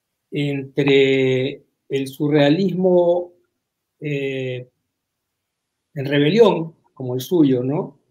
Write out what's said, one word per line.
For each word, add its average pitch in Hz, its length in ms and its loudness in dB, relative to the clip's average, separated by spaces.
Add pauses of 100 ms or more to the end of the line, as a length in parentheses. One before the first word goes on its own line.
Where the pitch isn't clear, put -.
(300)
entre 135 1300 0 (240)
el 135 200 -4
surrealismo, 175 1200 0 (680)
eh, 135 680 -8 (1300)
en 139 120 -8
rebelión, 165 680 2 (200)
como 127 200 -10
el 127 60 -6
suyo, 135 420 2
¿no? 151 360 -6 (120)